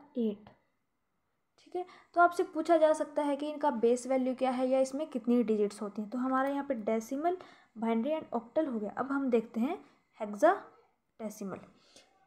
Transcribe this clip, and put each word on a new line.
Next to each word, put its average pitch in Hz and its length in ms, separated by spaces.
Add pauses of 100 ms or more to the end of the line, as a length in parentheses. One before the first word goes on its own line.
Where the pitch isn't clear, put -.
(160)
एट, 214 340 (1080)
ठीक - 180
है। 359 100 (280)
तो 339 60
आपसे 349 220
पूछा 320 340
जा 311 160
सकता 302 300
है 294 140
कि 294 140
इनका 294 200
बेस 240 360
वैल्यू 262 280
क्या 262 160
है 254 180
या 262 120
इसमें 269 260
कितनी 240 360
डिजिट्स 208 400
होती 208 200
हैं। 208 80
तो 254 80
हमारा 262 300
यहाँ 277 160
पे 285 100
डेसिमल, 226 640 (420)
बाइनरी 226 320
and 311 220
ऑक्टल 302 340
हो 240 120
गया। 208 120
अब 269 220
हम 277 180
देखते 226 300
हैं 320 240 (360)
हेक्साडेसिमल। 208 1400 (680)